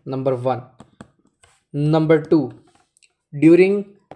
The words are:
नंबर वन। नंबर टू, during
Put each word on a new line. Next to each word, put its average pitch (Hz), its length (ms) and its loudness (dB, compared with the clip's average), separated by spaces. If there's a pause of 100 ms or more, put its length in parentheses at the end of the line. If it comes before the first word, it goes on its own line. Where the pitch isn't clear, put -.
नंबर 131 260 -4
वन। 123 280 -6 (1120)
नंबर 156 480 0
टू, 160 180 0 (920)
during 175 500 2 (320)